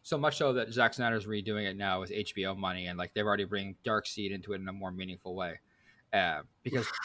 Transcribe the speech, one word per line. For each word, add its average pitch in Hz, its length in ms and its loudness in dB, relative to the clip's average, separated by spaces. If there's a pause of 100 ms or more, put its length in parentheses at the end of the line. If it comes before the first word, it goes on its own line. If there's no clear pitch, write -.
so 160 140 0
much 143 200 2
so 139 160 6
that 117 180 0
Zack 117 220 6
Snyder's 113 320 2
redoing 104 440 -2
it 95 60 -6
now 98 240 2
with 92 100 -4
H 104 240 -4
B 95 120 -2
O 95 100 -2
money, 92 320 -2
and, 90 100 -4
like, 90 160 -4
they've 104 120 2
already 101 180 2
bring 98 400 -4
Darkseid 104 480 0
into 98 220 -6
it 95 80 -4
in 95 80 -6
a - 20 -8
more 98 180 -6
meaningful 92 460 -8
way, 87 240 -4 (540)
uh, 82 300 4 (200)
because 123 240 0 (180)